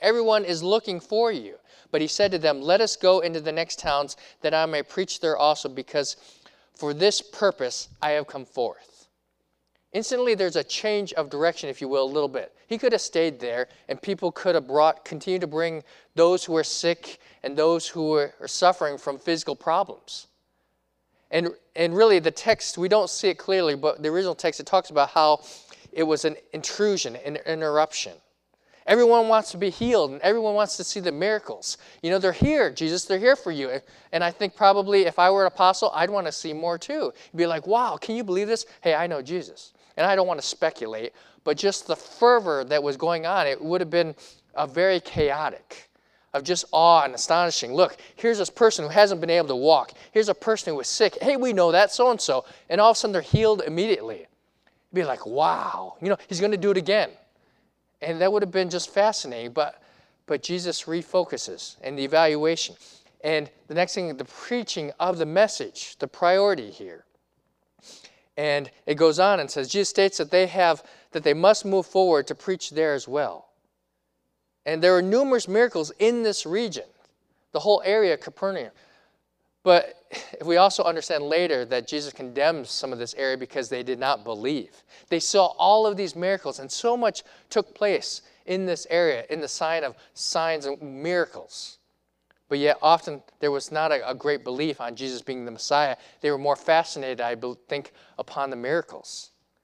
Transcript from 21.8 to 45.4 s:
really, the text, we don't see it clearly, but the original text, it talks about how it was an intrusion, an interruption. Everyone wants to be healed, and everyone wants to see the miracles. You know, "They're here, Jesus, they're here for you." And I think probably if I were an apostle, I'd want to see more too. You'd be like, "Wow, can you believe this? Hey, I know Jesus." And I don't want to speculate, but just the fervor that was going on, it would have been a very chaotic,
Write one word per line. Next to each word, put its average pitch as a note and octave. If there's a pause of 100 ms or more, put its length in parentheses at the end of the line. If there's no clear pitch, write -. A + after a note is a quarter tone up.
really, G#3
the D#3+
text, -
we F3+
don't G3+
see -
it D#3+
clearly, F3+
but C#3+
the D3+
original F3
text, -
it D#3
talks F#3
about C#3+
how D3+ (480)
it D#3+
was D#3
an D#3 (160)
intrusion, D#3+
an D3
interruption. D#3 (760)
Everyone A#3
wants A3
to F#3
be F#3+
healed, G3+
and C#3+
everyone G#3+
wants G#3
to F3+
see -
the F3
miracles. F#3+ (220)
You E3
know, F#3+
"They're F#3
here, C4+
Jesus, E3
they're F#3+
here B3
for A#3
you." C3+ (320)
And E3
I F3
think F#3+
probably G3
if D#3+
I F3+
were G3
an F#3
apostle, F#3
I'd F3
want G3
to D3+
see D#3+
more E3
too. C#4+ (200)
You'd -
be E3+
like, D#3+
"Wow, G#3+
can A3
you A#3+
believe G3
this? A3 (160)
Hey, E3
I E3
know D#3
Jesus." C3 (240)
And D#3+
I G3
don't F#3
want E3
to -
speculate, A2+ (320)
but D3
just G3
the D#3+
fervor G3
that C#3+
was C#3+
going D#3+
on, F3+
it C#3
would F3
have D#3+
been E3 (400)
a D3+
very F3
chaotic, D3 (420)